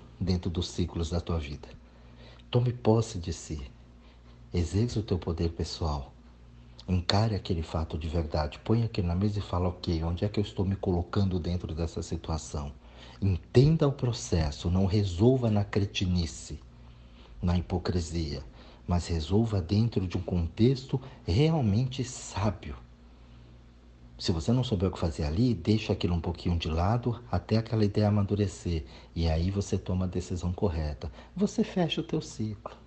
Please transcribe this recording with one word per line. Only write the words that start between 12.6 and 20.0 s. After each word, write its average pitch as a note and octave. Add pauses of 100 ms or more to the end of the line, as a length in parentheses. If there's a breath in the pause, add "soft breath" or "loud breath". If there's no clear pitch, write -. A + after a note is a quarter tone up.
Entenda C3+
o C#3
processo. F2+
Não F#2+
resolva G#2+
na G#2
cretinice, F2+ (800 loud breath)
na F2
hipocrisia, E2 (440 loud breath)
mas F2
resolva F#2+
dentro G#2